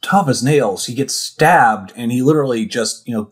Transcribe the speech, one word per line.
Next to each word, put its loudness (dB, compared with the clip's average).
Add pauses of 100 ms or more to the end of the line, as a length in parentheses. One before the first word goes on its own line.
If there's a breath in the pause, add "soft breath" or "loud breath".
tough 0
as 0
nails. 0
He -8
gets -4
stabbed 2
and -6
he -2
literally 2
just, -6
you -6
know, -6